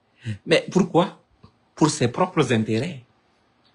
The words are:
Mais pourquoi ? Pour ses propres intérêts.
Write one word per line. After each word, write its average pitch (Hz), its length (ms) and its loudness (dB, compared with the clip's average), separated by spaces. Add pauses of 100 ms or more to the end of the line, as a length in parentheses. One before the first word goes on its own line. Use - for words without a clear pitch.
(460)
Mais 160 240 0
pourquoi ? - 540 0 (500)
Pour 151 160 4
ses 123 180 0
propres 156 440 0
intérêts. 117 520 -2 (720)